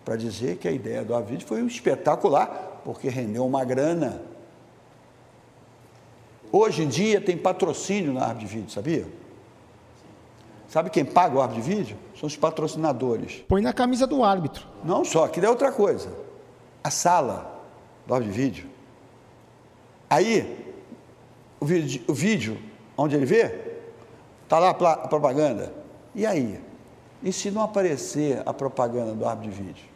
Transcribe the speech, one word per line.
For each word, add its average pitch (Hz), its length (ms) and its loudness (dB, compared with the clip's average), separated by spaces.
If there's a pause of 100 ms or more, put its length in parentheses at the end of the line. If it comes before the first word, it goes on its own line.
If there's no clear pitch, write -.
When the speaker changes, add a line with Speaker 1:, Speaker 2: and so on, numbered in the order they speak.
Speaker 1:
Pra 117 120 -2
dizer 117 420 -4
que 180 100 -6
a 170 40 0
ideia 113 320 -4
do 110 100 -4
árbitro 117 240 -4
de 180 60 -10
vídeo - 40 -18
foi 226 160 -2
um 247 40 -2
espetacular, - 1160 0
porque 131 240 -8
rendeu 123 380 -2
uma 135 180 0
grana. 135 580 0 (2250)
Hoje 208 320 4
em 151 40 0
dia 196 320 2
tem 180 180 0
patrocínio 185 760 0
na 127 80 -2
árbitro 117 260 -4
de 95 80 -10
vídeo, 104 160 -10
sabia? 110 340 -4 (1600)
Sabe 170 200 0
quem 170 140 2
paga 170 340 4
o 135 40 6
árbitro 117 200 0
de 151 140 -2
vídeo? 117 220 -4 (200)
São 151 100 -6
os 147 100 -8
patrocinadores. 151 1080 -2
Speaker 2:
Põe 196 140 2
na 247 120 0
camisa 247 340 2
do 269 160 2
árbitro. 190 420 0 (160)
Speaker 1:
Não 196 220 0
só, 160 240 4
que 156 140 -2
é 202 80 4
outra 254 240 2
coisa. 170 360 2 (720)
A 151 80 -4
sala 143 720 0 (460)
do 120 60 0
árbitro 117 200 0
de 113 80 -2
vídeo. 127 280 -2 (1400)
Aí, 175 560 2 (960)
o 147 60 -4
vídeo, 165 420 0
o 165 60 0
vídeo 131 440 0 (400)
onde 143 180 2
ele 143 100 4
vê, 208 280 4 (960)
tá 156 120 4
lá 185 100 6
a 170 40 2
pla-, 170 200 4
a 151 140 -4
propaganda. 135 640 2 (400)
E 208 120 -2
aí? 123 340 0 (600)
E 185 120 -2
se - 180 -4
não 214 100 -2
aparecer 151 840 0
a 120 80 -2
propaganda 120 600 -2
do 110 120 -4
árbitro 110 260 -4
de 98 120 -10
vídeo? - 220 -14 (100)